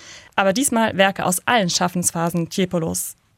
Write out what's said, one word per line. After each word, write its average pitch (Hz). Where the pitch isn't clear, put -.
Aber 196
diesmal 226
Werke 196
aus -
allen 202
Schaffensphasen 170
Tiepolos. 180